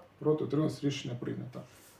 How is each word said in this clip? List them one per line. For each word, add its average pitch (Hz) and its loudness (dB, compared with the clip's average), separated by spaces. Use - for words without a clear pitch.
проти, 151 4
утримались, 143 2
рішення 131 0
прийнято. - -6